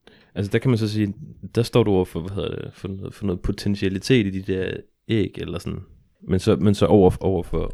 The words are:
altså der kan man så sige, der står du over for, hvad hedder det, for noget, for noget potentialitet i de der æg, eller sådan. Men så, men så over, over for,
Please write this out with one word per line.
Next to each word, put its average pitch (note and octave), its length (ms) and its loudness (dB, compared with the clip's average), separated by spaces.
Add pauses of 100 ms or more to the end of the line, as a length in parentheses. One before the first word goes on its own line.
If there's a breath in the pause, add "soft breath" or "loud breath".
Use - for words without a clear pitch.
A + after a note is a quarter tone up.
(360 soft breath)
altså G2 160 -4
der A#2 80 0
kan C3 120 0
man A#2 60 4
så A2 120 0
sige, G#2 240 0 (420)
der A#2 80 2
står A#2+ 200 2
du G#2+ 80 2
over F#2 140 4
for, - 140 -8
hvad F2+ 160 -8
hedder - 260 -6
det, - 120 -14
for - 140 -12
noget, F#2+ 260 -10
for - 120 -10
noget F#2 160 -4
potentialitet G2+ 840 0
i F#2+ 160 -6
de F#2+ 120 -6
der F#2 200 -4 (340)
æg, A2 300 -2
eller E2 220 -8
sådan. E2+ 220 -8 (460)
Men F#2 120 2
så, G#2 160 4
men G2 200 4
så G#2 100 4
over, F#2 340 8
over F#2 240 0
for, E2 300 -4